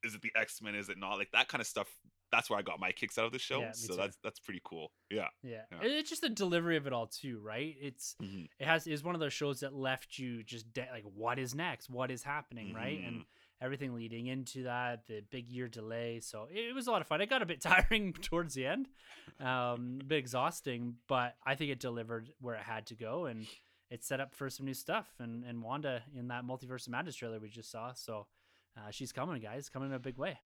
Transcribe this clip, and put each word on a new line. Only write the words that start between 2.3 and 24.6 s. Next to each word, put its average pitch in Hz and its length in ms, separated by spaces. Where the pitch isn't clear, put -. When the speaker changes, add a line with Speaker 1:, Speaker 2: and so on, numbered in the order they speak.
Speaker 1:
that's 117 180
where 104 80
I 101 60
got 82 160
my 92 120
kicks - 280
out 113 60
of 117 80
the 131 60
show. 135 200
Speaker 2:
Yeah, 117 80
me 110 60
Speaker 1:
So 113 160
Speaker 2:
too. 92 80
Speaker 1:
that's, 98 260
that's 110 160
pretty 92 240
cool. 80 300
Yeah. 101 160
Speaker 2:
Yeah. 113 280
Speaker 1:
Yeah. 85 120
Speaker 2:
It's 294 260
just 320 140
the 294 60
delivery 175 480
of 139 100
it 131 60
all 117 120
too, 120 340
right? 120 400
It's, - 420
Speaker 1:
Mm-hmm. 95 240
Speaker 2:
it 135 80
has, 160 220
it's 147 160
one 175 100
of 165 80
those 143 120
shows 143 260
that 139 160
left 131 420
you 123 260
just 113 300
de-, 127 180
like, 113 120
what 110 340
is 127 160
next? 156 360
What 127 200
is 127 140
happening, 127 500
right? 123 260
And 117 180
Speaker 1:
Mm-hmm. - 460
Speaker 2:
everything 131 300
leading 117 320
into 131 380
that, 123 420
the 107 240
big 123 200
year 123 180
delay. 117 520
So 110 320
it, 226 180
it 254 40
was 262 140
a 247 40
lot 196 100
of 151 60
fun. 160 140
It 208 80
got 254 140
a - 20
bit 165 160
<laughs> - 0
tiring 185 520
towards 165 420
the 131 100
end, 240 220
um, 123 640
a 135 40
bit 151 120
exhausting, 123 760
but 123 280
I 135 80
think 143 160
it 127 100
delivered 117 600
where 120 160
it 104 80
had 110 240
to 117 80
go, 120 300
and 113 200
it 123 120
set 135 160
up 135 140
for 135 160
some 135 160